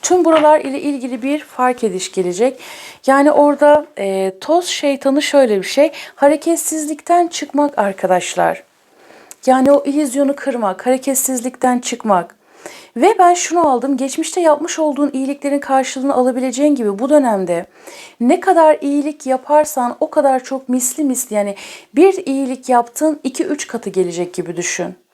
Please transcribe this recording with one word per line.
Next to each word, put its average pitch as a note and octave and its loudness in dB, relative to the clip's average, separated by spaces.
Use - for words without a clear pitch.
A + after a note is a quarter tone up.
Tüm F4+ 2
buralar D#4 4
ile C4+ -6
ilgili C4 -6
bir C#4 -2
fark B3+ -4
ediş F#3 -4
gelecek. F#3+ -2
Yani C#4 4
orada, D4 4
e, F#3+ -2
toz F4 0
şeytanı C#4 -2
şöyle C4 2
bir F#3 -4
şey. D4 2
Hareketsizlikten D#4 0
çıkmak D4 -2
arkadaşlar. F3+ -2
Yani C4 4
o C#4+ 4
illüzyonu C#4+ -2
kırmak, A3+ -4
hareketsizlikten B3+ -2
çıkmak. G#3 -2
Ve F4 4
ben F4+ 6
şunu E4+ 0
aldım. C4 0
Geçmişte D4 -4
yapmış D#4 0
olduğun D4 0
iyiliklerin C#4 -4
karşılığını C4+ -2
alabileceğin B3+ 0
gibi G#3 -2
bu B3+ -2
dönemde G3 0
ne C4+ 2
kadar E4 4
iyilik C#4+ -4
yaparsan C4 0
o D4+ -2
kadar C4+ 2
çok C4 -8
misli B3+ -2
misli, B3+ -4
yani G3+ -2
bir F#4 4
iyilik C4+ -4
yaptın B3+ 0
iki - -4
üç D4 -6
katı A3+ -8
gelecek F3 -4
gibi E3 -8
düşün. F3 -6